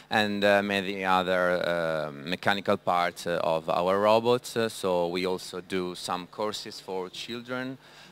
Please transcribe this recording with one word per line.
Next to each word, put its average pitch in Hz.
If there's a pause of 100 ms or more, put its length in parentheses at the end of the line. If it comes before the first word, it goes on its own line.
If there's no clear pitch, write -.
(120)
and, 104
uh, 101
many 98
other, 90
uh, 80
mechanical 90
parts, 87
uh, 85
of 80
our 87
robots. 113
Uh, 113
so 90
we 92
also 92
do 90
some 90
courses 107
for 92
children 127 (320)